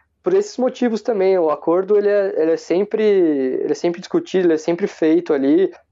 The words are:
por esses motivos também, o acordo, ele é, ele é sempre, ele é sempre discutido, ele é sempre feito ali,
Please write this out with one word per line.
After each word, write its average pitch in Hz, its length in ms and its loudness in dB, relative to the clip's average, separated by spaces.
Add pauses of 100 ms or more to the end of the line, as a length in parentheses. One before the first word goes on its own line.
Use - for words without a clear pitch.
(240)
por 180 100 0
esses 202 240 -2
motivos 247 440 -2
também, 190 360 0
o 160 120 2
acordo, 185 460 0
ele 202 120 2
é, 202 280 0
ele 160 140 0
é 160 60 2
sempre, 202 480 -2
ele 151 680 0
é 147 60 0
sempre 175 240 -4
discutido, 180 480 -2
ele 160 60 4
é 156 40 -2
sempre 175 300 -4
feito 165 440 0
ali, 151 380 2 (220)